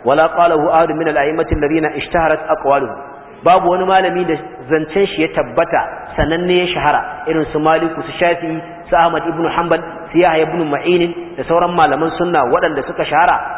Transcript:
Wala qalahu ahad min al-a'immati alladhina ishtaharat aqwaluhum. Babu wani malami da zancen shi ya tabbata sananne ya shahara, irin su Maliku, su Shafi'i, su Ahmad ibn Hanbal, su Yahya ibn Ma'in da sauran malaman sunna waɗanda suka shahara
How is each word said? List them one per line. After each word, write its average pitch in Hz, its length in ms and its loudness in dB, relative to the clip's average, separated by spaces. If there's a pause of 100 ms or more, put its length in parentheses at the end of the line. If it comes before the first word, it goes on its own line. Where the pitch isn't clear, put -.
Wala 151 320 4
qalahu 165 320 4
ahad 165 240 4
min 160 160 -2
al-a'immati 156 480 0
alladhina 151 400 0
ishtaharat 156 480 0 (100)
aqwaluhum. 135 440 0 (440)
Babu 175 300 4
wani 185 160 0
malami 185 400 2
da 156 80 0 (320)
zancen 156 400 0
shi 156 160 -2
ya 156 80 -2
tabbata 143 840 -2
sananne 165 380 0
ya 180 140 2 (100)
shahara, 143 500 0
irin 160 240 0
su 156 80 -2
Maliku, 160 460 0
su - 160 -12
Shafi'i, 170 400 -2 (260)
su - 80 0
Ahmad 165 320 2
ibn 160 220 -4
Hanbal, 165 320 0 (320)
su 160 80 2
Yahya 160 260 4
ibn 170 220 -4
Ma'in 170 680 -2
da 135 140 -8
sauran 175 260 2
malaman 156 460 2
sunna 170 320 2
waɗanda 160 340 0
suka 170 180 -6
shahara 160 300 2 (240)